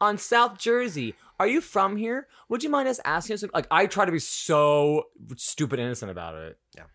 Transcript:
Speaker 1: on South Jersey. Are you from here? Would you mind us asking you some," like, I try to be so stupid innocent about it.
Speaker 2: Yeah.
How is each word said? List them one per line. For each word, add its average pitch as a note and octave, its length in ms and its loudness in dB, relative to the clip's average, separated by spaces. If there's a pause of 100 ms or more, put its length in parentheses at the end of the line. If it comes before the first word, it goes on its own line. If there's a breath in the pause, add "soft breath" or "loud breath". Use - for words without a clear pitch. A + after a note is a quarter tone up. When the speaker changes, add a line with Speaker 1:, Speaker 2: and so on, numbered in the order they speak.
Speaker 1:
on G#3 160 2
South A#3+ 400 2
Jersey. G#3 580 -2 (240 soft breath)
Are G3 80 2
you C4 140 2
from G3 360 0
here? A#3 300 -6 (220 soft breath)
Would A#3 140 -2
you D#4 60 -2
mind C#4 200 0
us B3 160 -2
asking F3 300 -2
you - 20 -6
some," G3+ 160 -8
like, D#3+ 180 -2
I F3 160 6
try G3 180 2
to F3 60 0
be E3 80 0
so D3 840 2 (340)
stupid C3+ 420 -4
innocent A#2+ 320 -6
about E2 240 -12
it. D#2+ 220 -14 (180)
Speaker 2:
Yeah. - 80 -20 (120)